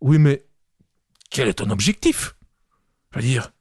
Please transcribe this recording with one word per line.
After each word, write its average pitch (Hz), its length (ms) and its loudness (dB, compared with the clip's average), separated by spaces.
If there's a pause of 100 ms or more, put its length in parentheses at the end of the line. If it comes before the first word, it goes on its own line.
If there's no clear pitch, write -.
Oui, 151 180 4
mais 143 260 2 (840)
quel 175 200 -2
est - 60 0
ton 104 160 -6
objectif ? 139 680 -2 (760)
Je - 80 -12
veux 110 60 -4
dire 123 260 -2 (100)